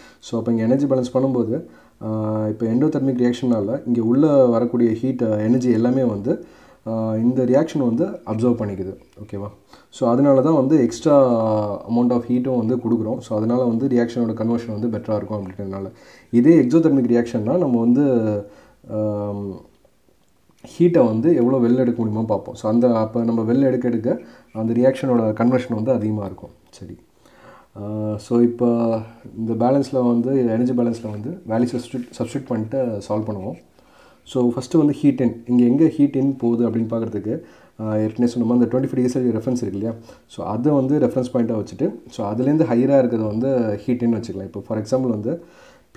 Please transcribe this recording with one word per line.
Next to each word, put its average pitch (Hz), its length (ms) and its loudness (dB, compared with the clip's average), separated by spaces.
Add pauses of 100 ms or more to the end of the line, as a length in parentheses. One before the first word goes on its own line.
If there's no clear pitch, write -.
(200)
So, - 120 -14
அப்போ 117 180 -2
இங்கே 113 120 0
energy 135 240 2
balance 131 260 0
பண்ணும்போது, 123 420 0 (460)
அஹ், 107 480 -4
இப்போ 110 180 -4
endothermic 135 520 0
ரியாக்ஷனால 120 680 0
இங்கே 117 140 0
உள்ள 135 460 4
வரக்கூடிய 117 440 2
heat, 123 320 -4
uh, 107 180 0
energy 123 320 2
எல்லாமே 123 320 2
வந்து, 107 280 -2 (540)
அஹ், 110 320 -2
இந்த 127 260 2
reaction 143 380 2
வந்து 120 220 0 (220)
absorb 113 300 0
பண்ணிக்குது. 95 360 -6 (260)
ஓகேவா? 101 300 -12 (420)
So, - 180 -2
அதனால 269 340 4
தான் 165 120 2
வந்து 139 280 4
extra 143 340 2 (680)
amount 120 260 2
of 120 120 0
ஹீட்டும் 127 340 0
வந்து 113 180 0
கொடுக்குறோம். 117 420 -2
So, - 180 -6
அதனால 120 280 2
வந்து 120 240 0
ரியாக்ஷனோட 117 460 0
conversion 113 420 -4
வந்து 113 120 -2
பெட்டரா 107 280 -4
இருக்கும் 104 220 -6
அப்படின்றதுனால. 95 480 -8 (460)
இதே 151 260 6
exothermic 139 520 4
ரியாக்ஷன்னா 120 480 0
நம்ம 127 220 0
வந்து, 123 240 4 (880)
அம், 104 600 -6 (1120)
ஹீட்டை 165 420 4
வந்து 113 280 2
எவ்வளோ 131 240 2
வெளில 120 200 4
எடுக்க 120 200 0
முடியுமோ 110 260 -2
பார்ப்போம். 107 300 -4
So, - 140 -6
அந்த, 117 300 2
அப்போ 110 260 -2
நம்ம 113 180 0
வெளில 120 200 2
எடுக்க 127 260 2
எடுக்க 113 200 -2 (440)
அந்த 113 200 -4
ரியாக்ஷனோட 123 600 2
conversion 120 420 0
வந்து 110 180 -2
அதிகமா 107 320 -2
இருக்கும். - 260 -14 (200)
சரி. - 260 -18 (800)
அஹ், 107 400 -6
so, 120 260 0
இப்போ 120 260 2 (680)
இந்த 110 180 -4
பேலன்ஸ்ல 127 520 0
வந்து, 120 240 2 (140)
எனர்ஜி 120 280 0
பேலன்ஸ்ல 117 380 -2
வந்து 107 380 -10
வேல்யூ 120 200 0
substitute, 123 440 -8
substitute 131 340 -8
பண்ணிட்டு 113 320 -4 (220)
சால்வ் 104 260 -4
பண்ணுவோம். 107 320 -8 (720)
So, 127 200 -2
first 120 280 -2
வந்து 147 160 4
heat 139 280 2
இன். 120 260 -2
இங்கே 123 180 4
எங்கே 143 240 4
heat 143 280 2
in 135 200 0
போகுது 117 260 0
அப்படின்னு 113 280 -2
பார்க்குறதுக்கு, 110 440 -4 (440)
அஹ், 107 180 -4
ஏற்கனவே 110 300 0
சொன்ன 117 200 -2
மாதிரி 123 120 2
அந்த 120 100 4
ட்வென்டி 127 200 0
ஃபைவ் 135 100 -4
டிகிரி 123 140 0
செல்சியஸ் 123 240 0
reference 123 260 -4
இருக்கு 98 160 -6
இல்லையா? 110 160 -6 (340)
So, - 160 -12
அதை 110 280 -2
வந்து 139 260 2
reference 127 340 0
பாயிண்ட்டாக 113 260 0
வச்சுட்டு, 104 280 -4 (240)
so, - 140 -12
அதுலேருந்து 131 420 2
ஹையராக 127 340 4
இருக்கிறத 113 260 0
வந்து 113 240 -2 (280)
heat 120 240 -4
in 117 120 2
வச்சுக்கலாம். 95 340 -8
இப்போ 101 120 -12
for 110 160 -8
example 120 340 -2
வந்து 107 220 -4 (640)